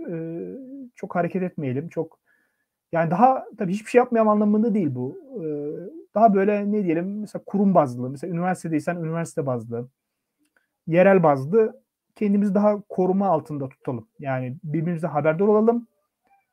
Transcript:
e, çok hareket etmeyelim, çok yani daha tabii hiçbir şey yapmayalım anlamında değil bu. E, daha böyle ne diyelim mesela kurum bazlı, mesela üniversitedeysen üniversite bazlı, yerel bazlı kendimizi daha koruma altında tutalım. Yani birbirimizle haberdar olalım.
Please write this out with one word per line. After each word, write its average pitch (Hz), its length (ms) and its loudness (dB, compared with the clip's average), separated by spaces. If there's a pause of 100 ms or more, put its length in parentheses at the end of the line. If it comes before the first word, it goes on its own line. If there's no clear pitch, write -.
(100)
e, 165 300 -8 (540)
çok - 220 -10
hareket 175 260 -2
etmeyelim, 156 460 -4
çok 160 300 -8 (760)
yani 160 180 0
daha 247 340 2 (140)
tabii 180 140 -4
hiçbir 214 180 -8
şey 247 80 4
yapmayalım 226 300 2
anlamında 214 460 2
değil 156 200 0
bu. 127 240 -6 (160)
E, 190 100 -8 (720)
daha 202 200 6
böyle 202 380 0
ne 208 120 0
diyelim 180 360 -2
mesela - 260 -12
kurum 196 280 2
bazlı, 127 360 2
mesela 170 240 -8
üniversitedeysen 175 600 -2
üniversite 165 500 -6
bazlı, 120 420 -6 (1000)
yerel 185 360 6
bazlı 160 580 2 (340)
kendimizi 202 400 0
daha 208 340 2
koruma 190 380 0
altında 147 420 -2
tutalım. 120 400 -10 (100)
Yani 131 460 -6
birbirimizle 160 440 -4
haberdar 156 360 0
olalım. 220 420 2 (680)